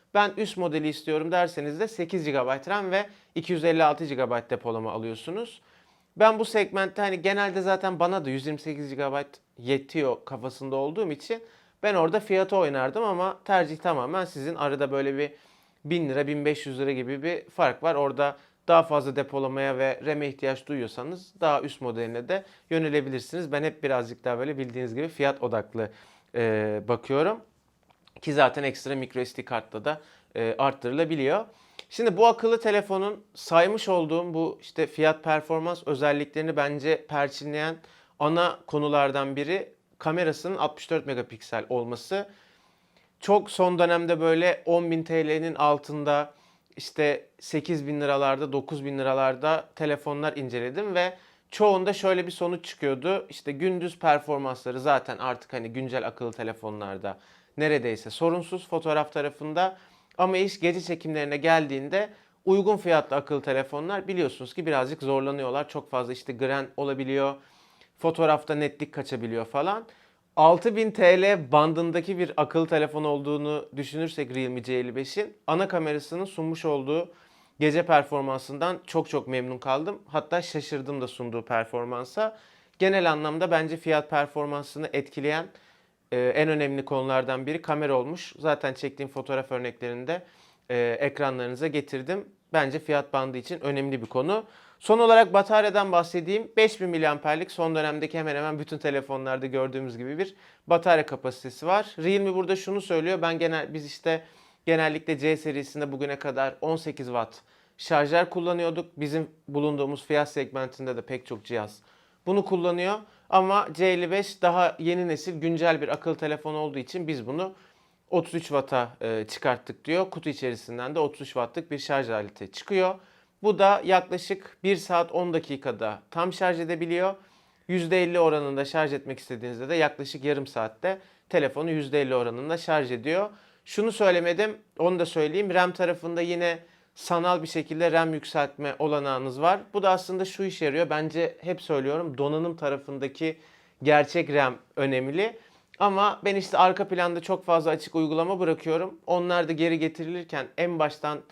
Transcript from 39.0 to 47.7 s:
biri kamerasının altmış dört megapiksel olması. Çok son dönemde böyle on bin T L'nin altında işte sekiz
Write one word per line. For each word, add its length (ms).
biri 360
kamerasının 580
altmış 340
dört 160
megapiksel 640
olması. 600
Çok 300
son 280
dönemde 420
böyle 460
on 240
bin 120
T 260
L'nin 260
altında 800
işte 480
sekiz 460